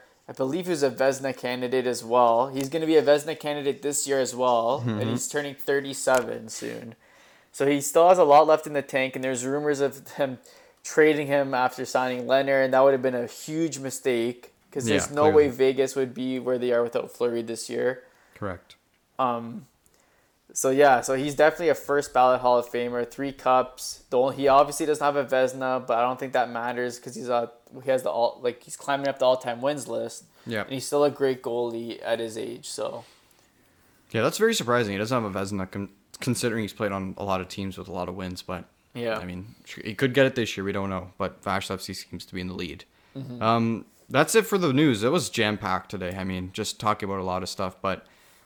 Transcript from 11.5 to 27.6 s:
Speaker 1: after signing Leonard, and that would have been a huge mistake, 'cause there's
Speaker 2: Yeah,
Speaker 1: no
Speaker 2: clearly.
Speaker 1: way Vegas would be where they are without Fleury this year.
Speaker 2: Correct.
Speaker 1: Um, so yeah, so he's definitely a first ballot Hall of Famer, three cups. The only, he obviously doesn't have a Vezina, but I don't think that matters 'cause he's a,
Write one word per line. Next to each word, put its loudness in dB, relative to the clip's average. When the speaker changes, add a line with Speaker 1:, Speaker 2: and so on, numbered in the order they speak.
Speaker 1:
after 0
signing -2
Leonard, 4
and 0
that 6
would 8
have 2
been 0
a -4
huge -6
mistake, -4
'cause -6
there's 2
Speaker 2:
Yeah, -12
Speaker 1:
no 2
Speaker 2:
clearly. 8
Speaker 1:
way 2
Vegas 2
would -2
be -4
where 0
they 0
are 4
without -4
Fleury -2
this -8
year. -2
Speaker 2:
Correct. -10
Speaker 1:
Um, -4
so -2
yeah, 6
so -2
he's -2
definitely 4
a 4
first -2
ballot 4
Hall 4
of -2
Famer, -4
three -8
cups. 0
The 0
only, 2
he 0
obviously 4
doesn't 0
have 0
a 0
Vezina, 0
but 2
I 2
don't 0
think -6
that 0
matters -4
'cause -14
he's -8
a, 0